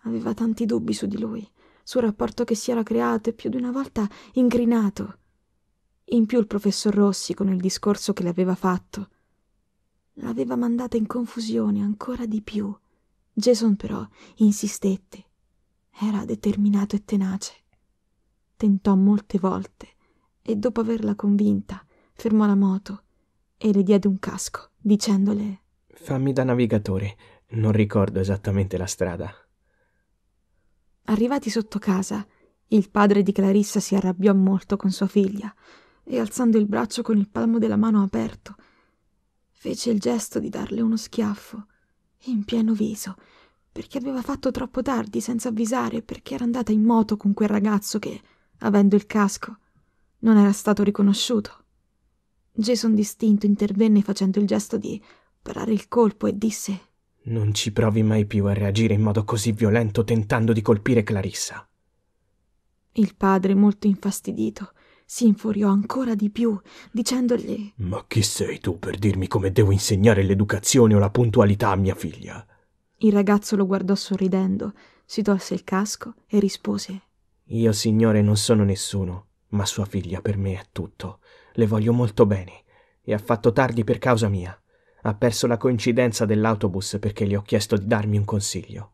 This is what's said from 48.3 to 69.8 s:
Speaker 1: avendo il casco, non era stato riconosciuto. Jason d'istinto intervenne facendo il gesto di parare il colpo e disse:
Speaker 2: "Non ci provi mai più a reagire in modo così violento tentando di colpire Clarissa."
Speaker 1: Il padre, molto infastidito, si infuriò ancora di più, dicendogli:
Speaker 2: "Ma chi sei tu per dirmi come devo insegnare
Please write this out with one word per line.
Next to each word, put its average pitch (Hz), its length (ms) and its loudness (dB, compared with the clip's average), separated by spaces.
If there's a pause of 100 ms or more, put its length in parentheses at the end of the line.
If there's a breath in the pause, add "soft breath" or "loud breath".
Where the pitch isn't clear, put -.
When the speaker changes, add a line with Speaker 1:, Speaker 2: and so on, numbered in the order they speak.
Speaker 1:
avendo 202 360 4
il 208 120 4
casco, - 520 -2 (600)
non 226 160 6
era 202 160 8
stato 208 300 0
riconosciuto. 208 840 0 (880)
Jason 226 420 2
d'istinto 208 520 2
intervenne 208 560 4
facendo 196 380 0
il 208 60 2
gesto 208 300 -2
di - 260 -8 (380 soft breath)
parare - 320 -6
il 202 160 -2
colpo 220 380 2
e 202 100 -2
disse: 208 500 -6 (380)
Speaker 2:
"Non 107 300 -2
ci 107 180 -4
provi 110 300 2
mai 107 240 2
più 101 200 0
a 101 60 2
reagire 101 420 2
in 104 80 2
modo 107 200 2
così 110 300 -2
violento 110 500 2
tentando 113 500 0
di 107 100 2
colpire 113 420 2
Clarissa." - 640 -6 (1200)
Speaker 1:
Il 208 220 0
padre, 190 400 2
molto 202 320 4
infastidito, 208 840 -4 (320 soft breath)
si - 220 0
infuriò 208 420 2
ancora 226 480 0
di 208 140 0
più, 220 300 -2 (300 loud breath)
dicendogli: 233 840 -2
Speaker 2:
"Ma 95 320 -6
chi 110 140 2
sei - 360 -2
tu 87 220 -4
per - 180 -6
dirmi 95 300 0
come 95 240 0
devo 101 180 4
insegnare 98 540 4